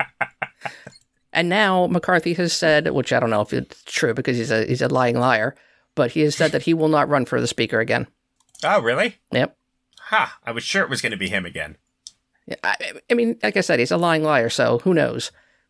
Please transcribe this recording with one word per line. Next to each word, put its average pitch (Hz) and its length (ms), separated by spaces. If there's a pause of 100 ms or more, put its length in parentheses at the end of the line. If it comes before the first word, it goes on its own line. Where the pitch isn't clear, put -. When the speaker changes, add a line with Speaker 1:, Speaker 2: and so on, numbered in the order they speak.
(1300)
Speaker 1:
And 175 160
now 185 360
McCarthy 175 480
has 170 180
said, 156 380
which 135 240
I 123 60
don't 123 100
know 107 120
if - 120
it's 127 300
true - 320
because 127 220
he's 117 120
a, 113 160
he's 127 160
a 127 60
lying 127 320
liar, 123 360 (380)
but 127 180
he 160 100
has 147 140
said 156 160
that 147 120
he 165 100
will 156 140
not 147 220
run 139 160
for 123 140
the 123 60
speaker 117 340
again. 117 280 (560)
Speaker 2:
Oh, 185 180
really? 139 360 (140)
Speaker 1:
Yep. 123 240 (440)
Speaker 2:
Ha, - 440
I 120 80
was 117 120
sure - 180
it - 80
was 120 120
gonna 110 160
be 92 120
him 95 160
again. 78 320 (680)
Speaker 1:
Yeah, - 160
I, 101 120 (360)
I - 20
mean, 233 300
like 214 140
I 196 40
said, 170 160
he's 123 140
a 175 60
lying 165 260
liar, 139 260
so 120 300
who 185 160
knows? 123 400
Speaker 3:
<sighs> - 60 (280)